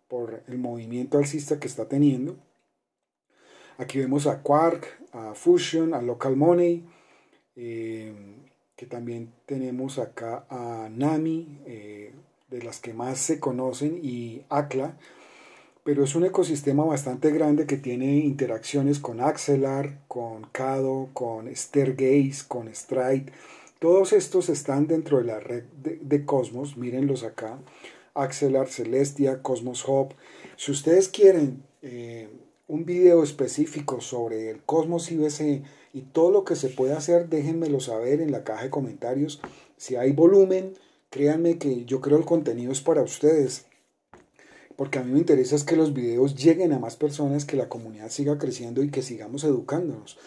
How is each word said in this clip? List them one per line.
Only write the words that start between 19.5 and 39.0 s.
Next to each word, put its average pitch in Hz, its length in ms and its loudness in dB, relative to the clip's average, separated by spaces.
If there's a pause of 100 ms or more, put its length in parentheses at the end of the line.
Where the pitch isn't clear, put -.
con 117 440 -10
Kado, 135 640 -4
con 113 420 -8
Stargaze, 135 920 2
con 113 260 -8
Stride. 135 580 -2 (480)
Todos 185 320 6
estos 185 380 2
están 143 380 0
dentro 147 320 2
de 120 60 2
la 110 140 -6
red 120 240 -8 (180)
de, 160 200 -8
de 143 240 0
Cosmos, 131 500 -2
mírenlos 123 480 -2
acá, 113 380 -10 (540)
Axelar, 135 520 0
Celestia, 131 760 -2
Cosmos 123 440 -6
Hub. 135 280 0 (420)
Si - 140 -6
ustedes 165 360 4
quieren, 170 560 6 (180)
eh, 117 480 -14 (380)
un 160 180 -6
video 175 360 8
específico 143 800 -2
sobre 110 480 -6
el 110 140 -12
Cosmos 165 480 0
I 165 60 -4
B 151 120 2
C 147 340 -2 (300)
y 131 80 -12
todo 170 300 4
lo 202 140 6
que 170 100 -2
se 131 140 -4
puede 131 240 0
hacer, 170 360 2
déjenmelo 156 500 0
saber 123 420 0
en 156 100 -2
la 110 120 -4
caja 110 200 -6
de 135 80 -6
comentarios. 135 680 -4 (380)